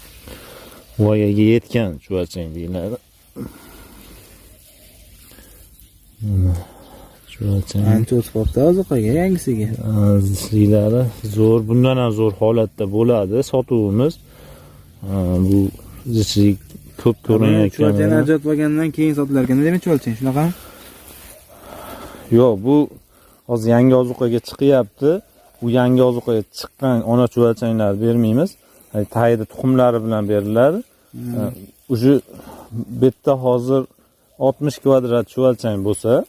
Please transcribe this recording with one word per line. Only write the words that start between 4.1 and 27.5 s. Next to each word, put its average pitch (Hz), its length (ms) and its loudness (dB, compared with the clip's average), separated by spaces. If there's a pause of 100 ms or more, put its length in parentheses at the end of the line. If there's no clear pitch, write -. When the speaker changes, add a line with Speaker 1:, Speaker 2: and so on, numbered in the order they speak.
Speaker 1:
Mana 95 340 0 (760)
chuvalchang. 101 580 -4
Speaker 2:
Ancha 107 300 2
o'tib 117 160 -2
qolibdi 110 280 -2
ozuqaga, 147 540 0
yangisiga. 160 540 -2 (140)
Speaker 1:
Ha, 107 220 0 (160)
zichliklari 104 840 2 (220)
zo'r, 110 360 2
bundan 123 360 2
ham 123 140 0
zo'r 107 220 0
holatda 110 520 -2
bo'ladi 107 580 0
sotuvimiz. 123 680 0 (840)
Ha, 98 180 -8 (220)
bu 98 220 2 (460)
zichlik 104 540 0 (420)
ko'p 117 160 0
Speaker 2:
Men - 100 -20
Speaker 1:
ko'rinayotgan 107 480 2
Speaker 2:
chuvalchani - 260 0
Speaker 1:
yana. 156 200 2
Speaker 2:
ajratib 151 300 0
olgandan 151 400 -2
keyin 156 220 0
sotilarkan. 139 440 0
Nima 165 220 0
chuvalchang, 135 380 -2
shunaqami? 135 340 -2 (1800)
Speaker 1:
Yo'q, 117 220 6 (100)
bu 135 120 2 (760)
hozir 117 200 -2
yangi 123 260 6
ozuqaga 123 440 0
chiqyapti. 139 720 0 (500)
U 120 80 -4
yangi 127 320 2
ozuqaga 120 420 0 (140)
chiqqan 131 440 -4
ona 120 260 0
chuvalchanglarni 113 760 0